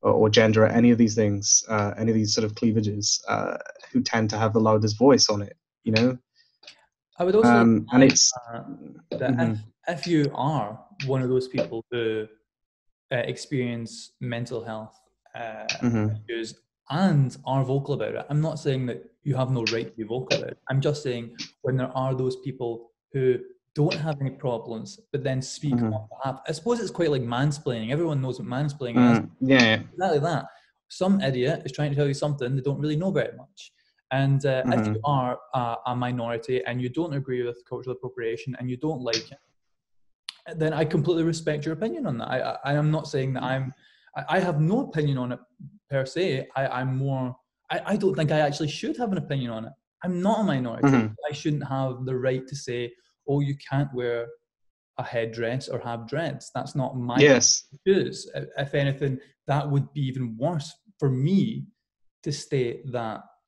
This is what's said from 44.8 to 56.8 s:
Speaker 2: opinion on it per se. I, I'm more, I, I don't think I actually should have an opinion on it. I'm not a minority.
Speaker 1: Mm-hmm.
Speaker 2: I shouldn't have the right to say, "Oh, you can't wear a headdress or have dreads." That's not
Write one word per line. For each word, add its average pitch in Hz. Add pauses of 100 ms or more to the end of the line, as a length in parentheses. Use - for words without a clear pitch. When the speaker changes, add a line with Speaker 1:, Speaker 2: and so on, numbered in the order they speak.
Speaker 2:
opinion 147
on 123
it 123 (500)
per 135
se. 139
I, 135
I'm 131
more, 131 (360)
I, 156
I 202
don't 185
think 151
I 151
actually 147
should 262
have 233
an 185
opinion 135
on 113
it. - (320)
I'm 180
not 208
a 220
minority. 127
Speaker 1:
Mm-hmm. 113 (160)
Speaker 2:
I -
shouldn't 143
have 131
the 127
right 131
to 143
say, 120 (360)
"Oh, 143
you 139 (160)
can't 139
wear 120 (720)
a 131
headdress 117
or 123
have 117
dreads." -
That's 131
not 131